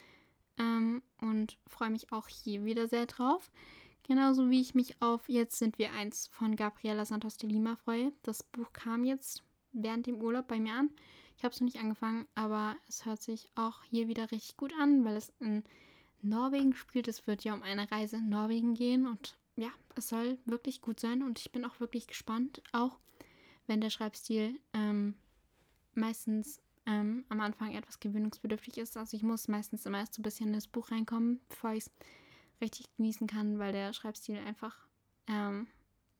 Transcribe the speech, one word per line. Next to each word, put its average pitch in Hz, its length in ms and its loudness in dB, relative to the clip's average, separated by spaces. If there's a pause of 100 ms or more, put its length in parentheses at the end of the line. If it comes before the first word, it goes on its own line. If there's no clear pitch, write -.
(580)
ähm, 233 440 2 (200)
und 220 360 0 (100)
freue 226 220 -4
mich 220 220 -2
auch 220 160 -6
hier 208 380 -6
wieder 226 220 0
sehr 240 180 2
drauf. 269 460 2 (520)
Genauso 262 460 6
wie 254 120 8
ich 254 140 0
mich - 260 2
auf 233 260 2
Jetzt 233 300 2
sind 220 220 2
wir 214 140 2
eins 208 340 -4
von 220 280 0
Gabriela 214 500 0
Santos 214 320 -4
de 220 120 -4
Lima 220 260 2
freue. 233 360 0 (120)
Das - 200 -4
Buch - 280 -8
kam 233 320 -2
jetzt 269 400 -2 (280)
während 226 340 -2
dem 240 160 -2
Urlaub 240 260 0
bei 226 120 0
mir 220 140 0
an. 285 180 2 (460)
Ich - 60 -16
hab's 240 160 -2
noch 247 60 2
nicht 247 140 -2
angefangen, 220 560 -2
aber 214 400 0 (120)
es - 180 -10
hört 220 160 -4
sich - 340 -8
auch 226 280 -4
hier 226 240 0
wieder 226 240 -4
richtig - 260 -8
gut 285 220 -4
an, 285 240 8
weil 214 140 2
es - 220 -8
in 214 240 0 (580)
Norwegen 262 520 4
spielt. - 340 -2
Es - 200 -6
wird 208 160 0
ja 214 100 0
um 202 100 -6
eine 202 280 -2
Reise 214 260 -2
in 220 120 0
Norwegen 226 440 2
gehen 247 340 4
und - 280 -8 (220)
ja, 233 120 -4 (260)
es - 140 -6
soll 240 360 0
wirklich 240 360 -4
gut 226 180 -4
sein 240 240 0
und 240 160 -2
ich - 120 -12
bin 247 140 -4
auch - 140 -10
wirklich 233 280 -4
gespannt, 240 540 -4 (100)
auch 240 280 0 (680)
wenn 214 140 2
der 220 80 0
Schreibstil, 220 720 -2 (140)
ähm, 208 420 2 (800)
meistens, 220 680 -2 (240)
ähm, 214 440 0
am 214 120 -2
Anfang 214 320 -4
etwas - 260 -10
gewöhnungsbedürftig 214 800 -4
ist. 226 200 -8
Also 220 200 -8
ich 208 60 -4
muss 226 240 0
meistens 208 380 -4
immer 202 140 -2
erst 220 160 -6
so 220 60 -8
ein - 20 -6
bisschen 214 240 -2
in 214 60 2
das 214 140 -2
Buch - 240 -6
reinkommen, 233 580 2
bevor 220 240 -4
ich's - 180 -4 (720)
richtig 226 240 -6 (100)
genießen 220 320 0
kann, 208 320 0
weil 202 120 -2
der 196 220 -2
Schreibstil 214 440 -8
einfach, 214 400 -10 (500)
ähm, 208 400 -2 (520)